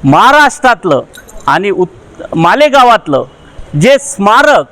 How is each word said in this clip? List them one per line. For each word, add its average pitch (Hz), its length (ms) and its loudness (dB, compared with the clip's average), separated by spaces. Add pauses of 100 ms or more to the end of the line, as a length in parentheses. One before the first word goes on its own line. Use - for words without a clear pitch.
महाराष्ट्रातलं 202 960 2 (440)
आणि 175 240 -2
उत-, - 520 -8 (140)
मालेगावातलं 220 880 0 (560)
जे 254 200 4
स्मारक 220 720 0